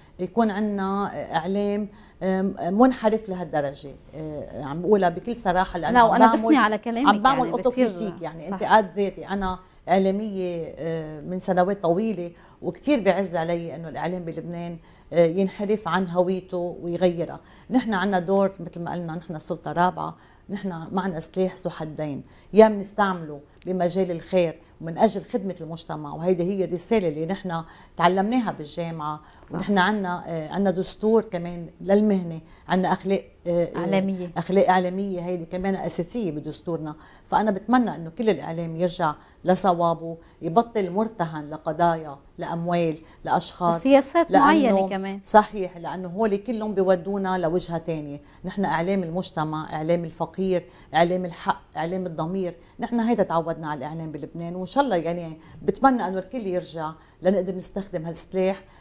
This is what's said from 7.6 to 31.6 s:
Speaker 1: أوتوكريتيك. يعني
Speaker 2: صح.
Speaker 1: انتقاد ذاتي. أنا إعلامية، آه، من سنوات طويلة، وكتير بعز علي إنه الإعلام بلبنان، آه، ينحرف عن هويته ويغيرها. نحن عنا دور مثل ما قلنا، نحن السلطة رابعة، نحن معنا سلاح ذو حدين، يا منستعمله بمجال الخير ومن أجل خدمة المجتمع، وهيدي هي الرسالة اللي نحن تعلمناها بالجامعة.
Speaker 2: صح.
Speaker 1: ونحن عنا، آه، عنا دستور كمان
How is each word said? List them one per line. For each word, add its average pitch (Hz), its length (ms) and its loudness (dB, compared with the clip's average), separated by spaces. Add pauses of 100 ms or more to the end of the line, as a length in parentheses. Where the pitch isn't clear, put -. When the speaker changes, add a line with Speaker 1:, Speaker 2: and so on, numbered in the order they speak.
Speaker 1:
أوتوكريتيك. 175 360 -4
يعني 156 260 -10
Speaker 2:
صح. 196 40 -6
Speaker 1:
انتقاد 196 440 4
ذاتي. 190 320 -2
أنا 190 300 -2 (300)
إعلامية، 190 920 0
آه، 156 420 -6
من 175 180 -6
سنوات 185 440 2
طويلة، 175 480 0 (320)
وكتير 262 380 0
بعز 180 360 2
علي 170 400 -2
إنه 165 120 -10
الإعلام 165 360 -4
بلبنان، 170 520 -8 (360)
آه، 170 140 8
ينحرف 190 640 0
عن 180 200 2
هويته 180 720 0
ويغيرها. 170 580 0 (300)
نحن 226 240 2
عنا 190 240 2
دور 196 420 2
مثل 170 200 -12
ما 170 120 -6
قلنا، 170 220 -6
نحن 170 220 -10
السلطة 160 360 -8
رابعة، 165 440 0 (340)
نحن 180 420 -8
معنا 185 280 -2
سلاح 185 360 -2
ذو - 140 -8
حدين، 151 520 -8 (300)
يا 220 160 10
منستعمله 190 720 -2 (260)
بمجال 180 440 0
الخير 170 480 0 (220)
ومن 160 180 -6
أجل 196 260 4
خدمة 196 360 -4
المجتمع، 156 540 -10
وهيدي 170 280 2
هي 185 220 0
الرسالة 180 440 0
اللي 156 180 -2
نحن 170 360 -4 (340)
تعلمناها 190 560 2
بالجامعة. 151 680 -8 (280)
Speaker 2:
صح. - 60 -14
Speaker 1:
ونحن 202 240 0
عنا، 185 480 0
آه، 160 220 -6
عنا 196 220 2
دستور 208 520 2
كمان 175 440 -8 (140)